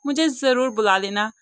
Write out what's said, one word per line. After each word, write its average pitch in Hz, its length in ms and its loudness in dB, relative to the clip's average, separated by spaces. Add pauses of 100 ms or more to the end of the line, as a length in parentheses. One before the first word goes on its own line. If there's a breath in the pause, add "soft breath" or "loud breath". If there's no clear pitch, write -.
मुझे 294 240 0
ज़रूर 254 420 0
बुला 208 260 2
लेना।" 202 340 -4 (100)